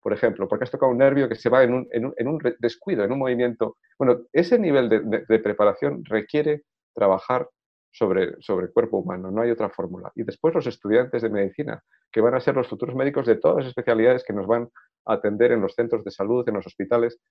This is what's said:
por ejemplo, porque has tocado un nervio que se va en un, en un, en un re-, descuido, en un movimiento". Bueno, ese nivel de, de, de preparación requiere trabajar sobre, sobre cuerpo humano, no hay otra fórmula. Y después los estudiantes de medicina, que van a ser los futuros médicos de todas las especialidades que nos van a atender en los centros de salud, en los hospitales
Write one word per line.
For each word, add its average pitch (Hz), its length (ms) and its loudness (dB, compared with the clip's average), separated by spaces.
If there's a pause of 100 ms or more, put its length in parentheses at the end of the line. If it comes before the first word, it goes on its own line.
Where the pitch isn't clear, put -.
por 101 120 -4
ejemplo, 104 360 -2
porque 110 160 -4
has 123 60 -10
tocado 131 220 0
un 120 60 -2
nervio 139 300 4
que 113 60 -4
se 117 140 -2
va 127 160 6
en 123 100 2
un, 127 160 -4
en 117 160 -4
un, - 100 -8
en 117 120 -4
un 156 120 -4
re-, 123 200 -2
descuido, 120 440 -2
en 107 80 -2
un 139 60 -2
movimiento". 123 580 -2 (220)
Bueno, 123 220 2 (120)
ese 175 260 4
nivel 143 300 2
de, 107 120 4
de, 107 280 -4
de 110 100 6
preparación 104 680 0
requiere 151 580 -2 (320)
trabajar 104 540 2 (420)
sobre, - 500 0
sobre 92 300 -4
cuerpo 113 280 0
humano, 92 320 -8
no 107 120 -2
hay 120 80 0
otra 113 180 -2
fórmula. 92 460 -10
Y 117 100 -8
después 156 300 -2
los 147 120 -2
estudiantes 120 560 0
de 113 60 -2
medicina, 104 540 -4 (280)
que 113 100 -2
van 120 140 4
a 127 60 0
ser - 160 0
los 127 120 -2
futuros 123 280 -8
médicos 139 300 -2
de 113 100 4
todas - 220 2
las 131 80 -4
especialidades 123 580 2
que - 80 -8
nos 98 140 -4
van 117 240 0 (340)
a 110 100 -2
atender 107 380 2
en 113 80 2
los 98 140 -4
centros 113 300 -2
de 101 60 -8
salud, 117 380 -2
en 110 60 -2
los 95 120 -6
hospitales 117 540 -2 (100)